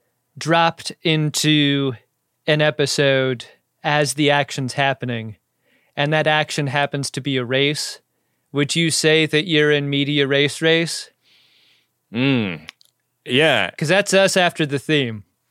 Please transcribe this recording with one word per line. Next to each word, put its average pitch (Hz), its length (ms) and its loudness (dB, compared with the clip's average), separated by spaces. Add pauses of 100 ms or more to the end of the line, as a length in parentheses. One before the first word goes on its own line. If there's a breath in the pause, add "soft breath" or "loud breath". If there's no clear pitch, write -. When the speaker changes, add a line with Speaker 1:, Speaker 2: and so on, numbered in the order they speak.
(380)
Speaker 1:
dropped 165 540 0 (100)
into 151 880 0 (540)
an 156 160 2
episode 135 840 0 (400)
as 147 300 0
the 143 160 2
action's 143 420 -2
happening, 123 640 -4 (580)
and 143 180 -2
that 156 140 2
action 151 400 0
happens 143 460 -2
to 139 80 -6
be 135 160 -4
a 127 80 -2
race, 139 560 -2 (520)
would 143 220 -2
you 165 160 2
say 156 360 2
that 151 200 -2
you're 151 240 2
in 143 200 0
media 143 360 0
race 139 360 0
race? 160 480 0 (1040 soft breath)
Speaker 2:
Mm. 110 560 -2 (560)
Yeah. 131 520 2
Speaker 1:
'Cause 151 120 -4
that's 196 260 0
us 196 220 4
after 170 300 0
the 139 120 -4
theme. 123 460 -2 (260)